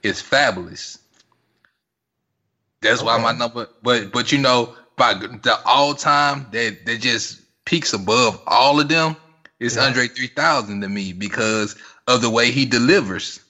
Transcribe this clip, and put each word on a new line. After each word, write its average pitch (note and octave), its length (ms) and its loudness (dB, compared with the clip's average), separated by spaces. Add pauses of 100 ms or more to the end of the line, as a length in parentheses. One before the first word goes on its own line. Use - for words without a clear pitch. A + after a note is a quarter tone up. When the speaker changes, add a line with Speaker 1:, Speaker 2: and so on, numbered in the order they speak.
Speaker 1:
is G2+ 220 -6
Fabolous. F#2+ 720 -2 (1800)
That's A2+ 220 0
why A2+ 100 2
Speaker 2:
Okay. A#2 100 0
Speaker 1:
my A#2 100 2
number, A#2 360 -6 (140)
but, A#2 280 0
but, A#2+ 200 -2
you C#3+ 80 2
know, B2 360 2 (200)
by A#2 180 4
the G#2+ 540 -2
all-time C#3+ 840 2
that, A2 380 -4
that A2+ 120 -4
just - 420 -4 (240)
peaks - 280 -2
above G#3+ 540 0
all C#3 320 4
of D3 100 0
them, D#3+ 260 0 (440)
it's A#2+ 160 -4
Speaker 2:
Yeah. C3+ 100 2
Speaker 1:
Andre B2 220 0
three B2+ 200 -8
thousand B2 540 -2
to G2 80 -6
me G2 240 -6
because G#2 600 -4 (320)
of B2 160 2
the A#2+ 80 2
way A#2 180 2
he C3 160 0
delivers. A#2+ 760 0 (100)